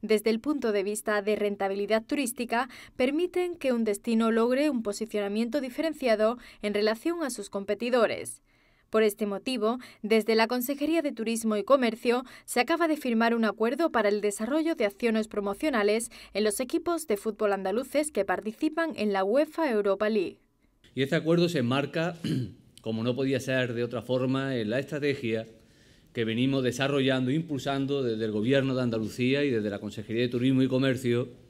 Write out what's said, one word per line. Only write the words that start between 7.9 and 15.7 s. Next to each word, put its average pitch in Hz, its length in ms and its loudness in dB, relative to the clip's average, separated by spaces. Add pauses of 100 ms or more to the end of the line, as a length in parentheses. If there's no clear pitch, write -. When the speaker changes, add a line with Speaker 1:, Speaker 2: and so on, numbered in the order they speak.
Speaker 1:
Por 220 140 4
este 214 220 0
motivo, 220 520 -2 (240)
desde 214 340 2
la 226 120 4
Consejería 285 540 0
de 285 100 -2
Turismo 226 460 0
y 196 80 -2
Comercio 247 580 2 (220)
se - 160 0
acaba 330 260 2
de 311 80 2
firmar 233 400 2
un 233 80 2
acuerdo 247 480 0
para 220 160 2
el 208 140 2
desarrollo 247 540 0
de 240 100 0
acciones 220 420 0
promocionales 208 840 0 (220)